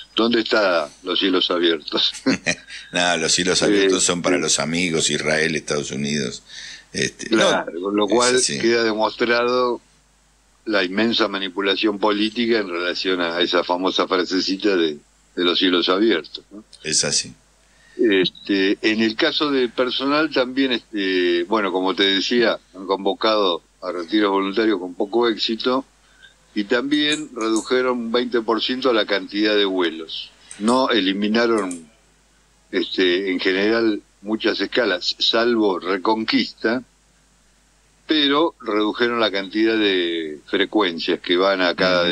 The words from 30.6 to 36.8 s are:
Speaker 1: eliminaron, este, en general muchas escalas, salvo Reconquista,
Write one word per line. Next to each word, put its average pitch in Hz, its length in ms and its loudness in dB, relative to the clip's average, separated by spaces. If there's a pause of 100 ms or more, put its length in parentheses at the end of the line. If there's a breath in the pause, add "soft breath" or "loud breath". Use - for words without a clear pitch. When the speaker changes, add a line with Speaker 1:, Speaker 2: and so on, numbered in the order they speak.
Speaker 1:
eliminaron, 104 1000 0 (840)
este, 92 600 0
en 90 80 -2
general 104 640 0 (200)
muchas 104 380 -2
escalas, 98 580 -2
salvo 113 640 2
Reconquista, 110 1040 -2 (1200)